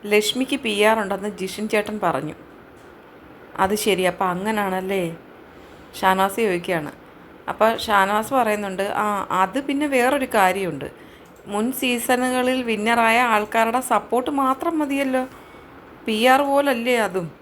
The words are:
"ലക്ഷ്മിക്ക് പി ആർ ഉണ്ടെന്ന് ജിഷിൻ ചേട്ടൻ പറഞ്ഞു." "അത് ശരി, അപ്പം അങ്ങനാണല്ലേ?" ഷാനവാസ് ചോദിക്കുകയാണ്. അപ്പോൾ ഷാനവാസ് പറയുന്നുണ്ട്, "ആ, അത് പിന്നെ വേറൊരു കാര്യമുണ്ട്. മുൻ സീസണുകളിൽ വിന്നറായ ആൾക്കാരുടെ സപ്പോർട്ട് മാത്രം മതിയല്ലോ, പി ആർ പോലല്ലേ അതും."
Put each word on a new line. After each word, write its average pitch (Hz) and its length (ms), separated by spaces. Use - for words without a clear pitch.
"ലക്ഷ്മിക്ക് 233 540
പി 214 220
ആർ 220 180
ഉണ്ടെന്ന് 196 300
ജിഷിൻ 190 400
ചേട്ടൻ 214 340
പറഞ്ഞു." 151 300
"അത് 190 160
ശരി, 190 260
അപ്പം 185 260
അങ്ങനാണല്ലേ?" 190 880
ഷാനവാസ് 190 340
ചോദിക്കുകയാണ്. 175 560
അപ്പോൾ 220 280
ഷാനവാസ് 208 560
പറയുന്നുണ്ട്, 208 640
"ആ, 208 360
അത് 190 320
പിന്നെ 285 240
വേറൊരു 262 460
കാര്യമുണ്ട്. 185 520
മുൻ 214 240
സീസണുകളിൽ 254 920
വിന്നറായ 226 580
ആൾക്കാരുടെ 226 600
സപ്പോർട്ട് 240 500
മാത്രം 277 480
മതിയല്ലോ, 269 440
പി 220 200
ആർ 262 160
പോലല്ലേ 277 560
അതും." 180 340